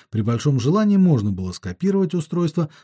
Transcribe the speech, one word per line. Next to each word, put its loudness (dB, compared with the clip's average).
При -4
большом 0
желании 2
можно 4
было -6
скопировать -2
устройство, -2